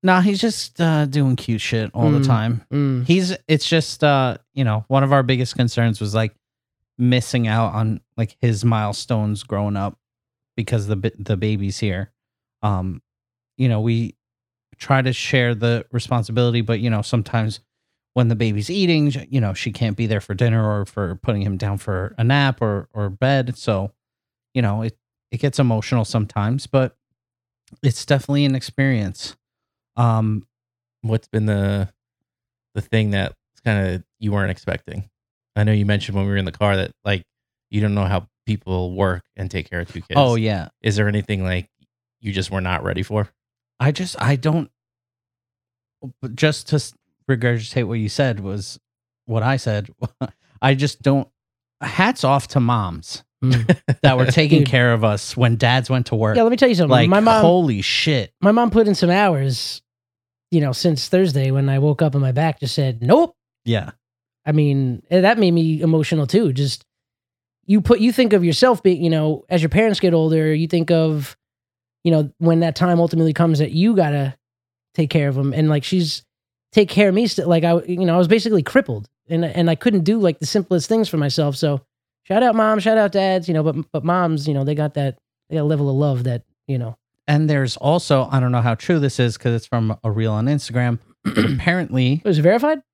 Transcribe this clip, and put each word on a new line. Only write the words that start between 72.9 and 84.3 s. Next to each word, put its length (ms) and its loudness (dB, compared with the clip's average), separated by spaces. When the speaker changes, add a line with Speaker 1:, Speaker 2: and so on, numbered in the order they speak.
Speaker 2:
ultimately 320 2
comes 280 2
that 120 0
you 240 2
gotta 400 0
take 140 0
care 200 2
of 80 -4
'em. 160 -2
And, 160 2
like, 160 0
she's 400 -2
take 160 4
care 180 4
of 80 2
me. 100 2
St-, 220 -4
like, 160 4
I, 200 2
you 220 -6
know, 100 2
I 20 4
was 100 4
basically 360 2
crippled 440 -2
and, 160 -2
and 240 0
I 60 2
couldn't 280 0
do, 160 2
like, 200 0
the 60 -6
simplest 440 -2
things 180 2
for 80 -6
myself. 400 0
So 240 -2
shout 200 0
out 100 4
mom, 260 2
shout 200 2
out 120 2
dads, 360 0
you 80 0
know, 80 0
but, 120 0
but 120 -4
moms, 440 0